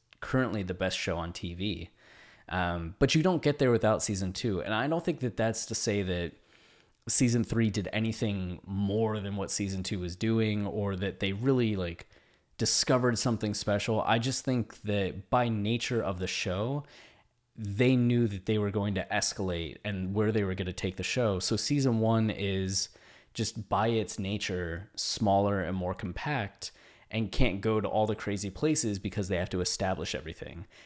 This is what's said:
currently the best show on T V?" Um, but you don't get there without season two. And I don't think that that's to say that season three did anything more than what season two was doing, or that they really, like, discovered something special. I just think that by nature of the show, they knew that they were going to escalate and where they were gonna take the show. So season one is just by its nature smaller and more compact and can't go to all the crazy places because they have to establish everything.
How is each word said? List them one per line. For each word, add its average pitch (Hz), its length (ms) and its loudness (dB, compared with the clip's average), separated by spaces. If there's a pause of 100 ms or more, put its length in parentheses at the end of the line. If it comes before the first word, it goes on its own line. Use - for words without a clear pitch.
(200)
currently 110 420 0
the 90 120 -4
best 95 240 -2
show 87 180 -2
on 85 160 -4
T 87 220 -8
V?" 90 360 -6 (580)
Um, 87 500 -2
but 139 160 4
you 156 80 4
don't 175 200 2
get 143 160 0
there 127 120 4
without 110 320 4
season 95 300 -2
two. 92 280 -2
And 107 140 -4
I 117 140 0
don't 165 160 -2
think 143 160 -2
that 123 160 -4
that's 113 300 0
to 113 80 -6
say 104 280 0
that 87 300 -2 (760)
season 120 360 4
three 113 260 2
did 98 220 -2
anything 104 760 -2
more 101 540 0
than 98 160 -4
what 98 140 -4
season 95 340 -2
two 95 160 -4
was 90 160 -6
doing, 110 500 2
or 101 300 -2
that 95 240 -4
they 98 120 0
really, 117 440 2
like, 87 320 -6 (500)
discovered 120 600 4
something 107 360 0
special. 104 480 0
I 113 160 4
just 127 260 0
think 123 380 -2
that 101 480 -2
by 123 180 4
nature 113 520 0
of 95 180 -2
the 92 80 -4
show, 113 580 -2 (720)
they 113 400 2
knew 120 320 4
that 98 180 -8
they 110 120 2
were 101 120 2
going 101 240 0
to 92 160 -2
escalate 92 720 -2
and 98 300 -4
where 107 180 2
they 104 120 2
were 95 100 -2
gonna 92 180 -4
take 92 240 -4
the 92 60 -6
show. 107 360 0
So 107 180 -2
season 131 440 2
one 110 300 4
is 95 600 -2 (440)
just 107 340 -4
by 107 200 2
its 113 300 0
nature 95 760 -2
smaller 101 680 2
and 90 160 0
more 90 180 -2
compact 104 760 -6 (400)
and 110 200 -2
can't 98 300 4
go 107 200 2
to 101 80 0
all 107 180 2
the 104 100 0
crazy 101 340 -4
places 117 480 0
because 98 300 -4
they 95 80 0
have 87 140 -2
to 92 100 0
establish 92 540 -2
everything. 80 520 -10 (200)